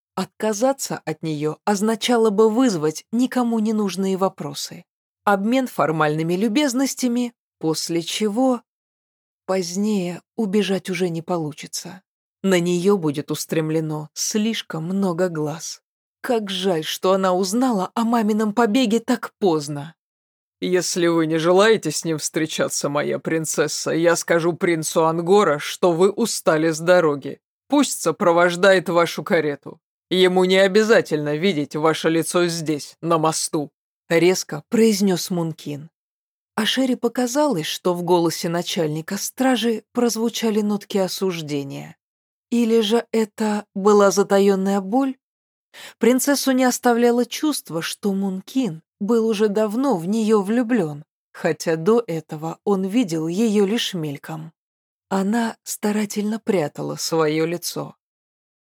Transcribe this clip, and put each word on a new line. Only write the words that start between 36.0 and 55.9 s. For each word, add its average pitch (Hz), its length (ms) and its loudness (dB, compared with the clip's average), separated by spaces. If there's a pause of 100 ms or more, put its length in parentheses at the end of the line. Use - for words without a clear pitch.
А 220 100 -2
Шерри 254 300 0
показалось, 240 680 0
что - 280 -2
в 175 80 -6
голосе 170 460 0
начальника 170 680 -4
стражи 233 760 -2
прозвучали 226 680 0
нотки 208 380 -2
осуждения. 151 1000 -4 (540)
Или 233 300 2
же 226 320 0
это 214 520 -2 (100)
была 202 360 6
затаенная 196 680 2
боль? 254 360 -2 (840)
Принцессу 262 520 2
не 262 140 2
оставляло 240 600 2
чувство, 240 560 -4
что - 320 -4
Мункин 190 720 -4 (160)
был 220 300 2
уже 214 200 2
давно 220 480 0
в 165 100 -4
нее 214 360 2
влюблен, 202 640 0 (280)
хотя 165 440 -2
до 214 300 2
этого 160 580 -8
он 190 200 0
видел 180 440 0
ее 208 360 2
лишь 214 300 -2
мельком. 156 580 -10 (560)
Она 214 540 -2
старательно 214 800 -4